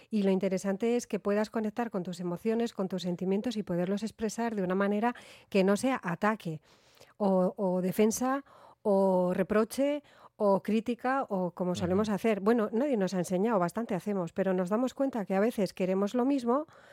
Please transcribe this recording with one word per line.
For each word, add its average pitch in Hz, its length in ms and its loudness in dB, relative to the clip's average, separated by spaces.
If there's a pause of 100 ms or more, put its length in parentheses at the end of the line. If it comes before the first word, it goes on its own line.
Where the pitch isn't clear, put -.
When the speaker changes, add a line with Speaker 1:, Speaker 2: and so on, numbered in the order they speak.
Speaker 1:
Y 214 140 0
lo 196 80 4
interesante 196 640 0
es 240 100 -2
que 202 140 -4
puedas 208 320 0
conectar 226 400 -4
con 190 100 -4
tus 175 180 -8
emociones, 220 540 -2
con 190 140 -4
tus 180 160 -4
sentimientos 190 520 -2
y 214 60 -4
poderlos 185 400 -2
expresar 220 540 -4
de 202 80 0
una 180 100 0
manera 208 400 0 (360)
que 196 140 4
no 196 140 4
sea 254 260 0
ataque 175 560 -2 (580)
o, 190 380 2
o 185 280 0
defensa 226 600 0 (380)
o 190 540 4
reproche 226 640 0 (360)
o 196 260 4
crítica 240 680 -2
o 185 220 -2
como 180 240 -2
solemos 185 320 0
Speaker 2:
Ujú. 214 80 0
Speaker 1:
hacer. 214 240 0
Bueno, 214 340 2
nadie 254 240 0
nos 190 160 0
ha 185 60 0
enseñado, 190 400 0
bastante 220 340 -2
hacemos, 185 400 -4
pero 190 220 0
nos 180 140 -2
damos 240 260 -2
cuenta 262 300 -2
que 190 100 -2
a 190 40 4
veces 208 320 0
queremos 190 440 -2
lo 247 100 0
mismo 269 400 0 (280)